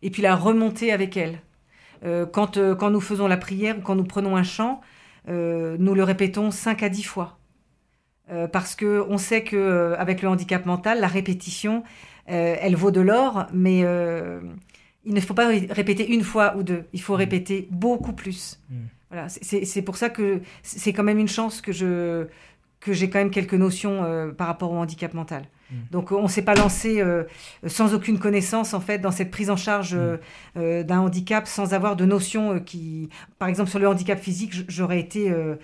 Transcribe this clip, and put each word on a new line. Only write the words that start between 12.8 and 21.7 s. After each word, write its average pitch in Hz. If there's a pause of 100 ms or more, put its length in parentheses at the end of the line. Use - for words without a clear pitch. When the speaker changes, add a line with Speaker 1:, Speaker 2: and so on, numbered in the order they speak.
Speaker 1:
de 185
l'or, 214
mais, 185
euh, 175 (640)
il 214
ne 202
faut 190
pas 233
ré-, 202
répéter 202
une 226
fois 202
ou 196
deux, 175
il 180
faut 202
Speaker 2:
Mm. -
Speaker 1:
répéter 190
beaucoup 240
plus. - (100)
Speaker 2:
Mm. 131 (360)
Speaker 1:
Voilà, 175
c'est, -
c'est, 202
c'est 190
pour 190
ça 233
que 196 (220)
c'est, -
c'est 208
quand 202
même 208
une 214
chance 220
que 202